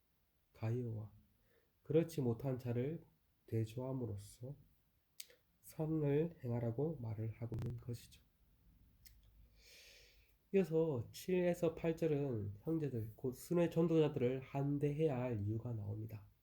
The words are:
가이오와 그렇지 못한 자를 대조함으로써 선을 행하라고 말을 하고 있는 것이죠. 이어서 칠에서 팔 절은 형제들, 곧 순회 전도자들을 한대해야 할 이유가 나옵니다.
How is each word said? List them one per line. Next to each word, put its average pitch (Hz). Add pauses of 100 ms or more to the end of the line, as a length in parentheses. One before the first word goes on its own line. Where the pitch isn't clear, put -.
(540)
가이오와 113 (760)
그렇지 160
못한 123
자를 123 (460)
대조함으로써 120 (1040)
선을 156
행하라고 120
말을 110
하고 117
있는 120
것이죠. - (2250)
이어서 160
칠에서 175
팔 165
절은 139 (100)
형제들, 131
곧 127
순회 170
전도자들을 151
한대해야 143
할 123
이유가 110
나옵니다. 107 (220)